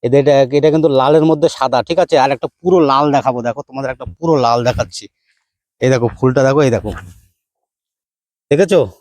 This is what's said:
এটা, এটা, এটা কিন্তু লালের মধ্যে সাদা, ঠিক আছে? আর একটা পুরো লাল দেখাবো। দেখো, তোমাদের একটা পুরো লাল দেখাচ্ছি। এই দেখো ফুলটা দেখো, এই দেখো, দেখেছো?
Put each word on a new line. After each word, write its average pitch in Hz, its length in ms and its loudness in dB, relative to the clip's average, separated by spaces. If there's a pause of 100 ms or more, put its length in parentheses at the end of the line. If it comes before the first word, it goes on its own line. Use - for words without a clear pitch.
এটা, 127 140 2
এটা, 143 160 2 (220)
এটা 147 160 2
কিন্তু 160 180 2
লালের 143 360 2
মধ্যে 160 240 0
সাদা, 131 340 -2
ঠিক 165 160 -4
আছে? 170 200 0
আর 131 120 2
একটা 139 240 -6
পুরো 180 300 0
লাল 139 260 2
দেখাবো। 127 300 -2
দেখো, 120 220 -6
তোমাদের 135 280 -10
একটা 127 200 -14
পুরো 165 260 -2
লাল 120 260 0
দেখাচ্ছি। 117 420 -6 (760)
এই 127 80 2
দেখো 120 260 0
ফুলটা 131 280 0
দেখো, 135 180 0
এই 135 100 2
দেখো, 104 200 -4 (1600)
দেখেছো? 175 280 2 (220)